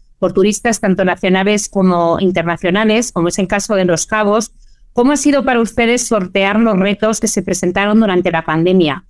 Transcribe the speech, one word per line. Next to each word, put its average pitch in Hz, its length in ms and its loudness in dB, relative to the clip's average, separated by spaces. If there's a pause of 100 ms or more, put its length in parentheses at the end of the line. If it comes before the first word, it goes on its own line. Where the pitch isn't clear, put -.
(200)
por 180 120 -2
turistas 208 480 0
tanto 190 240 0
nacionales 190 640 0
como 175 520 0
internacionales, 185 920 0
como 175 180 -2
es 170 100 -6
el 185 80 -2
caso 208 260 -4
de 190 120 0
Los 170 200 0
Cabos, 214 460 -2 (420)
¿cómo 240 180 2
ha 294 60 0
sido 285 260 2
para 254 160 0
ustedes 233 480 0
sortear 196 520 0
los 220 180 2
retos 208 420 0
que 226 80 -4
se 208 140 -2
presentaron 190 580 0
durante 180 320 2
la 165 120 -2
pandemia? 165 680 0